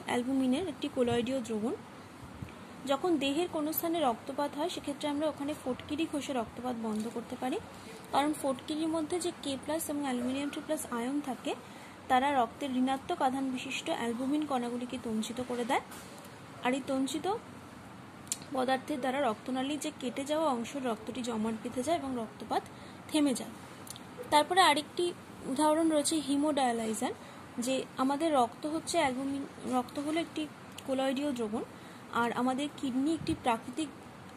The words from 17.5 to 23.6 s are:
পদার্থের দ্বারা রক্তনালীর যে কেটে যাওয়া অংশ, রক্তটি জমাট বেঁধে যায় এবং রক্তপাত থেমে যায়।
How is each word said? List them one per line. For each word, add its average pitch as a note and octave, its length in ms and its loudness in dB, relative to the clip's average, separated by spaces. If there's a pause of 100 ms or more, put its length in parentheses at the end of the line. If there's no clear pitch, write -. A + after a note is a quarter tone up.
পদার্থের C4 480 0
দ্বারা C4 200 0
রক্তনালীর C4 600 0
যে D4+ 100 -2 (100)
কেটে B3+ 240 -2
যাওয়া D4+ 260 2
অংশ, A#3 260 -2
রক্তটি B3 460 -2
জমাট A3+ 400 0
বেঁধে B3 200 -4
যায় D#4+ 160 2
এবং C#4 180 -4
রক্তপাত A3+ 460 -2 (460)
থেমে C#4+ 260 6
যায়। - 200 -6 (760)